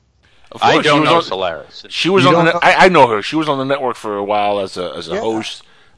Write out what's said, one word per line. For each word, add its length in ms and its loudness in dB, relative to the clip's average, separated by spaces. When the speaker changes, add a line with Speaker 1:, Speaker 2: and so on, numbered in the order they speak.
Speaker 1:
Of 100 -10
Speaker 2:
I 120 4
Speaker 1:
course, 120 2
Speaker 2:
don't 80 4
Speaker 1:
she 60 2
was 100 0
Speaker 2:
know 60 4
Speaker 1:
on, 60 2
Speaker 2:
Solaris. 640 -8
Speaker 1:
she 200 -4
was 160 2
Speaker 3:
You 60 4
Speaker 1:
on 160 4
the 60 2
Speaker 3:
don't 100 -2
Speaker 1:
ne-, 60 4
Speaker 3:
know? 80 4
Speaker 1:
I, 100 6
I 20 8
know 200 4
her. 120 -2
She 160 -6
was 120 -2
on 100 -2
the 60 -4
network 320 -4
for 200 -8
a 80 -4
while 360 0
as 160 -8
a, 180 -8
as 140 -12
a 60 -8
Speaker 3:
Yeah. 60 -6
Speaker 1:
host. 420 -6